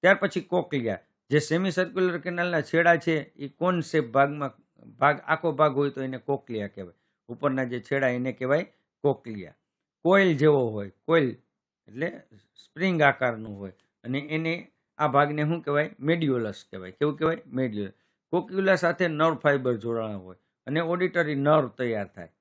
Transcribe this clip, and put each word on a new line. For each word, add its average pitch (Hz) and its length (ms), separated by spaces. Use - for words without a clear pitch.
ત્યાર 185 140
પછી 196 260
કોક્લિયા. 139 580
જે 147 100
સેમી 175 320
સર્ક્યુલર 180 460
કેનાલના 175 440
છેડા 165 360
છે 160 240
એ - 260
કોન 175 340
શેપ 151 240
ભાગમાં, 139 480
ભાગ, 143 300
આખો 160 320
ભાગ 147 220
હોય 143 160
તો 135 120
એને 131 160
કોક્લિયા 120 500
કહેવાય. 92 260
ઉપરના 131 360
જે 123 160
છેડા 135 280
એને 123 240
કહેવાય 139 420
કોક્લિયા. 117 520
કોઇલ 185 340
જેવો 139 320
હોય, 101 220
કોઇલ 156 300
એટલે 135 320
સ્પ્રિંગ 175 360
આકારનું 113 580
હોય 95 140
અને 127 160
એને, 160 520
આ 151 100
ભાગને 147 360
શું 165 180
કહેવાય? 147 380
મેડ્યુલસ 135 720
કહેવાય. 92 200
કેવું 147 260
કહેવાય? 160 300
મેડ્યુલસ. 110 440
કોક્યુલા 190 440
સાથે 175 320
નર્વ 160 280
ફાઇબર 131 400
જોડાણ 113 400
હોય 92 200
અને 147 120
ઓડિટરી 170 560
નર્વ 143 320
તૈયાર 110 400
થાય. - 340